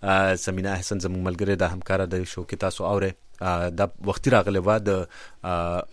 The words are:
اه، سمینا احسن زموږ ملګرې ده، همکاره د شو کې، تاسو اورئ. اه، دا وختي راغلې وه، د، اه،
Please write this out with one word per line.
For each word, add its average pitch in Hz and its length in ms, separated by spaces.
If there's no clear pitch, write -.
اه، 95 320
سمینا 95 380
احسن 95 260
زموږ 92 280
ملګرې 95 280
ده، 90 120
همکاره 92 380
د 92 180
شو 90 200
کې، - 140
تاسو 95 280
اورئ. 98 260
اه، 87 280
دا 87 180
وختي 101 240
راغلې 98 380
وه، 107 100
د، 104 120
اه، 87 1040